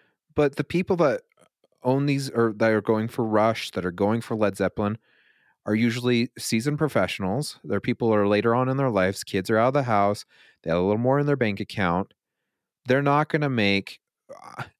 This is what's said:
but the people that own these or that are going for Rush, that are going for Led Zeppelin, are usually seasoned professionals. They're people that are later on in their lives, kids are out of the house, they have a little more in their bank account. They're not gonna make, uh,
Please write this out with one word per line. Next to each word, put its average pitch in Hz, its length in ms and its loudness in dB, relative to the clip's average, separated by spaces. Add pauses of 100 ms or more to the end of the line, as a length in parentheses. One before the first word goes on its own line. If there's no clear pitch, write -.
(340)
but 143 220 0
the 147 80 -4
people 180 320 -2
that 143 260 2 (640)
own 135 220 2
these 139 240 -2
or 117 260 2
that 113 160 2
are 107 100 2
going 110 260 0
for 117 160 -4
Rush, 110 480 0
that 90 140 -4
are 90 60 -4
going 101 280 0
for 113 160 -6
Led 101 200 0
Zeppelin, 104 420 -2 (680)
are 107 100 0
usually 120 640 0
seasoned 139 400 -2
professionals. 107 840 -2
They're 104 160 -4
people 117 300 0
that 107 80 4
are 101 100 2
later 104 260 2
on 127 140 0
in 131 100 -2
their 135 120 0
lives, 98 340 0
kids 95 260 -4
are 110 80 4
out 117 100 4
of 131 60 0
the 143 100 0
house, 104 400 0 (380)
they - 80 -4
have 87 80 2
a 90 40 2
little 104 160 2
more 131 220 2
in 143 60 0
their 143 100 2
bank 107 240 0
account. 95 540 -2 (720)
They're 131 160 2
not 147 280 2
gonna 147 200 0
make, 101 500 0 (300)
uh, - 340 -16 (160)